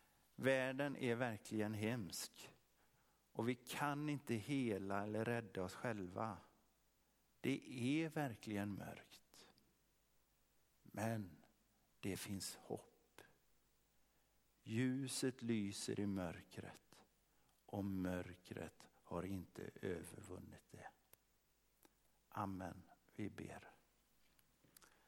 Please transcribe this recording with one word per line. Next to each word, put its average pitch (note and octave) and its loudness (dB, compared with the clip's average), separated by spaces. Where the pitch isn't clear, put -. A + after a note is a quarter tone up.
världen C3 4
är B2 2
verkligen A2 0
hemsk. G#2+ -2
Och A2+ 2
vi B2+ 2
kan D3 0
inte C3+ 0
hela G#2 2
eller G#2+ 2
rädda A#2 0
oss F2+ -2
själva. G#2 -2
Det C3 0
är D3+ 4
verkligen G#2+ 0
mörkt. - -10
Men G#2 -2
det F#2+ 0
finns F#2+ -4
hopp. - -10
Ljuset B2+ 2
lyser G#2+ 2
i G#2 4
mörkret - -2
och G2+ 0
mörkret F2+ -2
har F2 -2
inte F#2 -4
övervunnit F2+ -6
det. - -12
Amen. F#2 -4
Vi G#2 -4
ber. - -10